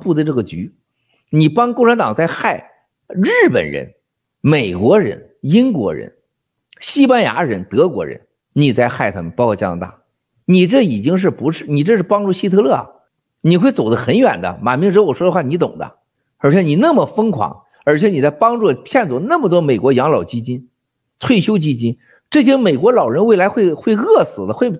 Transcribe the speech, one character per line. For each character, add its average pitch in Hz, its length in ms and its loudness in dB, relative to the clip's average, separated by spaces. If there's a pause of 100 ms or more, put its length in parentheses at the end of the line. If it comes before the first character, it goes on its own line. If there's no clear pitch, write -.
布 180 140 -2
的 151 100 0
这 151 80 -4
个 123 100 -2
局， 90 320 -10 (540)
你 156 180 2
帮 233 280 0
共 240 120 2
产 233 120 2
党 120 160 -2
在 165 120 -2
害 - 440 -6 (380)
日 359 420 2
本 87 200 -2
人、 69 260 -10 (440)
美 131 340 0
国 120 240 2
人、 127 340 -6 (100)
英 226 320 2
国 101 180 -4
人、 53 220 -12 (640)
西 - 260 0
班 247 160 4
牙 131 200 -2
人、 107 220 -4
德 156 260 2
国 92 160 -6
人， 64 160 -14 (320)
你 143 180 2
在 123 160 2
害 113 240 -4
他 95 80 -8
们， 85 100 -8
包 120 140 -2
括 110 100 2
加 98 140 -4
拿 87 80 -6
大， 90 220 -12 (480)
你 180 200 4
这 247 140 2
已 127 220 -2
经 165 160 0
是 185 100 0
不 135 240 -4
是， - 140 -10
你 147 180 -2
这 214 140 2
是 180 40 -2
帮 202 220 -2
助 196 80 -2
希 196 160 -4
特 190 140 2
勒 277 100 2
啊， 135 140 -4 (560)
你 165 140 4
会 208 140 2
走 127 180 -2
得 117 80 0
很 123 220 -2
远 170 220 0
的。 90 200 -8
马 120 160 -2
明 185 140 0
哲， 202 140 4
我 143 100 0
说 170 100 -4
的 180 60 2
话 175 100 0
你 143 160 -4
懂 165 220 -4
的， - 200 -14 (400)
而 139 120 2
且 185 120 4
你 151 120 0
那 277 180 2
么 185 140 2
疯 220 240 -2
狂， 110 320 -6 (220)
而 151 120 2
且 185 120 2
你 170 120 -2
在 139 80 2
帮 226 300 0
助 190 240 2
骗 240 260 -2
走 127 120 -4
那 285 180 -2
么 254 100 0
多 175 120 2
美 139 180 2
国 131 140 2
养 131 180 2
老 107 140 0
基 117 180 -8
金、 123 260 -10 (520)
退 226 200 2
休 214 160 0
基 151 200 -2
金， 117 200 -4 (320)
这 294 140 2
些 269 140 4
美 202 200 2
国 175 140 2
老 190 180 2
人 147 160 0
未 226 120 4
来 185 120 2
会， 190 240 0
会 214 220 -2
饿 339 300 2
死 95 240 -10
的， 104 40 -2
会， 247 280 -2